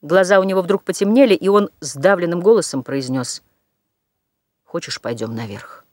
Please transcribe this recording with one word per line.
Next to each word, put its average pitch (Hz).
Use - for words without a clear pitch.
Глаза 185
у 190
него 190
вдруг 196
потемнели, 208
и 180
он 202
сдавленным 170
голосом 180
произнес: 131
«Хочешь, -
пойдем 113
наверх?» 113